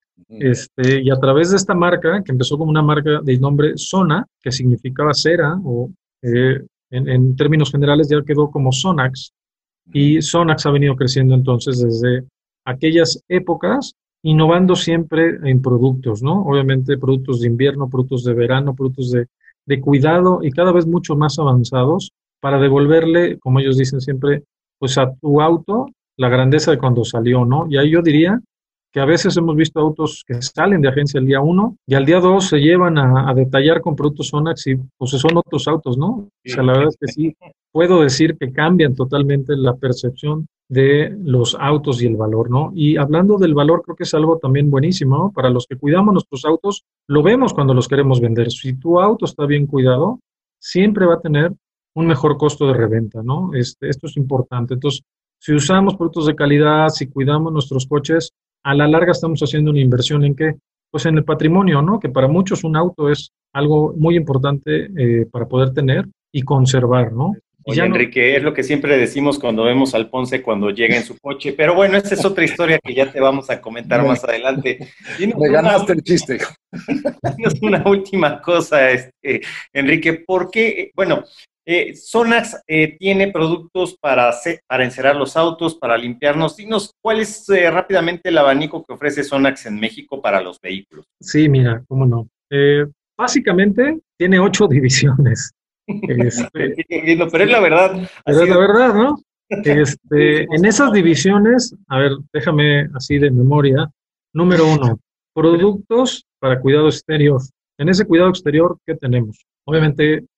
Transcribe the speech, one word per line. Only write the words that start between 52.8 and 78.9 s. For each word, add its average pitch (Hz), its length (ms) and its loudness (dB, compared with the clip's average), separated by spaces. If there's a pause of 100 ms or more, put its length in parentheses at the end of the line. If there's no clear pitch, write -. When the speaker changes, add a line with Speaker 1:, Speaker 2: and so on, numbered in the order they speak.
Speaker 2:
¿no? 156 300 -4
Este, 127 360 -6
esto 147 180 -6
es 139 100 -8
importante. 127 560 -4
Entonces, 135 280 -4 (380)
si 151 140 -2
usamos 190 420 2
productos 165 320 -4
de 151 80 0
calidad, 151 540 2
si 147 180 -6
cuidamos 147 460 -2
nuestros 135 340 -4
coches, 160 440 -2 (320)
a 139 120 -2
la 147 120 4
larga 170 240 4
estamos 165 300 -2
haciendo 151 300 0
una 143 80 2
inversión 131 440 0
en 143 120 0
qué? 156 200 -2 (360)
Pues 151 160 -6
en 156 100 2
el 151 80 0
patrimonio, 160 560 2
¿no? 202 180 0
Que - 100 -6
para 131 180 0
muchos 185 360 0
un 156 140 -2
auto 160 320 -2
es - 220 -4 (220)
algo 151 440 0
muy 165 180 2
importante, 143 800 -2
eh, 117 300 2
para 120 220 -8
poder 131 260 0
tener 147 320 0 (260)
y 127 120 -4
conservar, 127 680 2
¿no? 151 220 -4 (320)
Y - 60 -8
Speaker 3:
Oye, 131 60 -2
Speaker 2:
ya 170 100 2
no - 80 0
Speaker 3:
Enrique, 123 400 0
es 135 80 0
lo 151 100 -2
que 135 100 -4
siempre 143 340 0
decimos 139 420 -2
cuando 113 240 -2
vemos 131 320 2
al 113 140 -2
Ponce 127 320 -4
cuando 104 300 -2
llega 117 240 0
en 113 80 -2
su 120 160 -14
coche, 139 340 -10
pero 160 220 2
bueno, 196 220 4
esa 196 180 -2
es - 100 -4
otra 180 180 0
historia 160 400 0
que 123 120 -12
ya 135 160 0
te 143 80 -8
vamos 135 320 0
a 113 100 -6
comentar 120 420 -4
Speaker 1:
Me 135 60 2
Speaker 3:
más 123 140 0
adelante. 131 560 -4 (220)
Speaker 1:
<laughs> - 180 -16
Speaker 3:
Dinos 196 200 -2
Speaker 1:
me 147 100 2
Speaker 3:
una 156 120 4
Speaker 1:
ganaste 196 320 2
el 160 60 0
Speaker 3:
última, 170 180 0
Speaker 1:
chiste. 123 200 -6 (340)
Speaker 3:
<laughs> - 640 -8
dinos 220 240 -2
una 202 240 0
última 196 560 0
cosa, 151 500 2